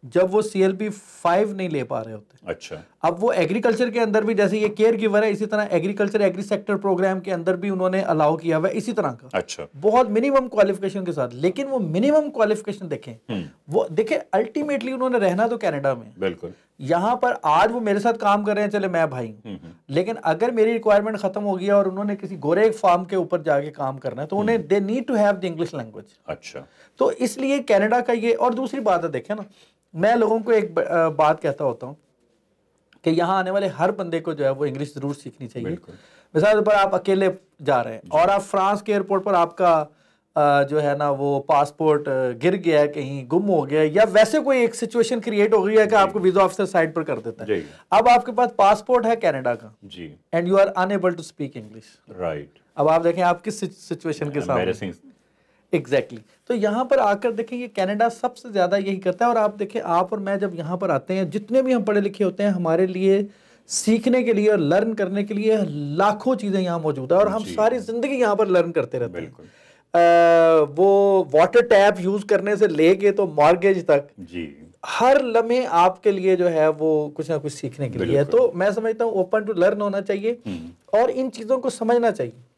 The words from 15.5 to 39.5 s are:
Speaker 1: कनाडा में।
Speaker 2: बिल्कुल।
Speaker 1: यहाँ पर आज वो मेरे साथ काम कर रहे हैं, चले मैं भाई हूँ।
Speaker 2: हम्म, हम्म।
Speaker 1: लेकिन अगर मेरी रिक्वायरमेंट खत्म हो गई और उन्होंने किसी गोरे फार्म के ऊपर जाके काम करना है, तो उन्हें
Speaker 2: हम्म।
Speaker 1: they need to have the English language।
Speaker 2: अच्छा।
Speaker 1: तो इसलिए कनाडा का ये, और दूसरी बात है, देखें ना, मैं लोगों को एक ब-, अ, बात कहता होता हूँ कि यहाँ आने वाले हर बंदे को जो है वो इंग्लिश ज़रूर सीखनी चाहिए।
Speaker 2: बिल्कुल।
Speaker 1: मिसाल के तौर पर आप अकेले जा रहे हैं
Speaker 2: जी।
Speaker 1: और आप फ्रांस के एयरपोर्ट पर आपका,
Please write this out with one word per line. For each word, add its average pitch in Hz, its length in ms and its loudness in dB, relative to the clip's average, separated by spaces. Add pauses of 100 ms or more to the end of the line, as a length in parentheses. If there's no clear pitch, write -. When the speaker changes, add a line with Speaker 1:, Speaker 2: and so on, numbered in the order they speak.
Speaker 1:
कनाडा 143 380 -2
में। 110 240 -16
Speaker 2:
बिल्कुल। 90 340 -6 (280)
Speaker 1:
यहाँ 170 360 0
पर 247 280 -2
आज 170 260 4
वो 247 100 -4
मेरे 202 200 0
साथ 233 120 0
काम 208 320 0
कर 208 100 0
रहे 208 100 0
हैं, 202 60 -4
चले 202 180 -2
मैं 165 220 0
भाई 127 160 -8
हूँ। 107 200 -16
Speaker 2:
हम्म, 98 160 -12
हम्म। 85 120 -20 (160)
Speaker 1:
लेकिन 185 260 -2
अगर 165 340 -2
मेरी 226 220 2
रिक्वायरमेंट 214 460 2
खत्म 202 240 -4
हो 202 140 -2
गई 185 120 -4
और 202 200 4
उन्होंने 202 280 -4
किसी 190 200 -12
गोरे 170 340 2
फार्म 185 340 2
के 190 120 -6
ऊपर 170 260 -2
जाके 147 280 0
काम 151 280 -8
करना - 240 -8
है, 151 60 -10
तो 190 80 -4
उन्हें 220 220 0
Speaker 2:
हम्म। 143 100 -8
Speaker 1:
they 196 220 0
need 247 200 -4
to 220 120 2
have 202 180 2
the 180 100 -6
English 165 240 -6
language। 110 360 -14 (180)
Speaker 2:
अच्छा। - 380 -14 (320)
Speaker 1:
तो 262 120 2
इसलिए 269 480 -2
कनाडा 220 420 2
का 240 120 -2
ये, 233 200 0
और 240 220 0
दूसरी 262 260 -6
बात 185 240 0
है, 160 60 -4
देखें 135 240 -6
ना, 208 100 -12 (520)
मैं 208 200 2
लोगों 220 240 2
को 226 120 -2
एक 196 220 0
ब-, 165 80 0
अ, 165 260 2
बात 156 320 2
कहता 147 240 -4
होता 123 220 -4
हूँ 143 100 -16 (1080)
कि 165 60 2
यहाँ 170 280 0
आने 185 120 -2
वाले 196 160 0
हर 160 260 0
बंदे 170 280 -6
को 160 140 -6
जो 143 100 -4
है 135 80 2
वो 139 140 -4
इंग्लिश 143 280 -8
ज़रूर 143 200 -6
सीखनी 127 340 -16
चाहिए। 120 200 -8
Speaker 2:
बिल्कुल। - 260 -10 (400)
Speaker 1:
मिसाल 190 160 4
के 214 40 4
तौर 208 80 2
पर 202 100 2
आप 196 220 2
अकेले 190 360 0 (320)
जा 135 180 0
रहे 120 140 -8
हैं 107 100 -16
Speaker 2:
जी। - 140 -2
Speaker 1:
और 180 120 4
आप 202 100 2
फ्रांस 202 420 -2
के 214 100 -4
एयरपोर्ट 196 300 -2
पर 202 120 -2
आपका, 170 540 2 (480)